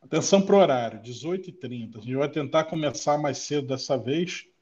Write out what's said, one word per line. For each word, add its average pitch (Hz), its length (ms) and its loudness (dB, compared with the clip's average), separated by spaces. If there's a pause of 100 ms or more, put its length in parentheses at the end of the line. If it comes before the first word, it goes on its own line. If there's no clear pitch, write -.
Atenção 156 400 4
pro 202 160 6
horário, 123 420 4
dezoito 165 520 -8
e - 20 -16
trinta. 117 460 -10
A - 20 -16
gente 127 140 -6
vai 143 120 0
tentar 147 360 0
começar 151 560 0
mais 143 180 -2
cedo 143 300 -4
dessa 131 280 -2
vez 139 520 -4 (140)